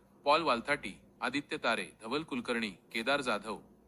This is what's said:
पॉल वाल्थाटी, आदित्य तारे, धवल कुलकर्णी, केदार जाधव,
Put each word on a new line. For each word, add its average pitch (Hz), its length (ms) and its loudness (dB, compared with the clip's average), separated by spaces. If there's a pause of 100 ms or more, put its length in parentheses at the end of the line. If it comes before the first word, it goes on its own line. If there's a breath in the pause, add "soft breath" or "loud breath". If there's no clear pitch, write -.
(260)
पॉल 151 160 6
वाल्थाटी, 127 500 0 (280)
आदित्य 139 360 -2
तारे, 113 280 0 (180)
धवल 127 200 -2
कुलकर्णी, 117 480 -2 (220)
केदार 127 280 0
जाधव, 107 380 -2 (300)